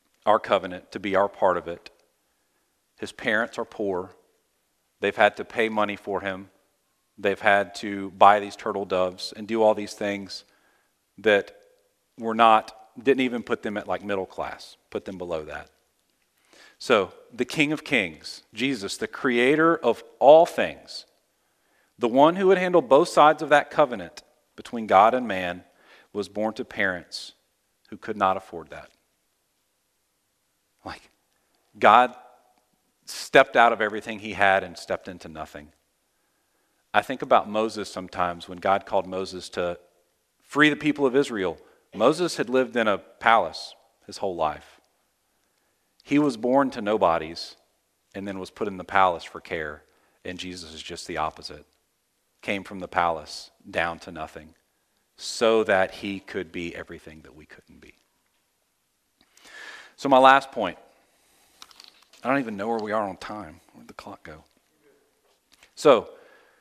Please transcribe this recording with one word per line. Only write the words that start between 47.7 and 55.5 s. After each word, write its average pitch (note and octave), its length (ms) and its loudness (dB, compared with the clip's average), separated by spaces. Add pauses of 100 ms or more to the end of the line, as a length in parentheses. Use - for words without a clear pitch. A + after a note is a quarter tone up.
and G2 120 -10
then F#2+ 120 -10
was F#2 100 -12
put - 180 -8
in G2 100 -8
the F2+ 60 -14
palace F#2 400 2
for - 160 -18
care. D#2 440 -10 (420)
And F2+ 140 -12
Jesus F2 340 -14
is D#2 80 -18
just - 240 -16
the E2 120 -8
opposite. D#2 500 -8 (720)
Came G2+ 220 -6
from G2 160 -16
the F2+ 80 -12
palace E2 640 -4 (180)
down E2+ 300 -4
to - 120 -18
nothing, D#2 440 -16 (640)
so A2 440 2